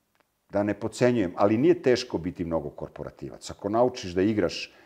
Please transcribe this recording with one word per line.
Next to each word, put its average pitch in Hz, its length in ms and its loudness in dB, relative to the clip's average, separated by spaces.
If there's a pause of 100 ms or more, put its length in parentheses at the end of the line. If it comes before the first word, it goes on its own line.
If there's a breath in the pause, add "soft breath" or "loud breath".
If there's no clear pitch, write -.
(500)
da 101 120 0
ne 104 120 0
podcenjujem, 113 600 0
ali 107 220 4
nije 175 240 4
teško 120 360 0
biti 85 260 -6
mnogo 80 260 -4
korporativac. - 800 -14
Ako - 180 -8
naučiš 113 460 0
da 92 80 4
igraš 101 500 0 (140 soft breath)